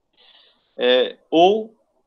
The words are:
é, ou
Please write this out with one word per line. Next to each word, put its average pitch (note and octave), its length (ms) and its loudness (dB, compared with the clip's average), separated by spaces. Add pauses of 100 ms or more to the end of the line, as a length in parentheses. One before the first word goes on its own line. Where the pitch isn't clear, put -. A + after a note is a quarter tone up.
(760)
é, B2 400 -2 (120)
ou G3+ 460 0 (320)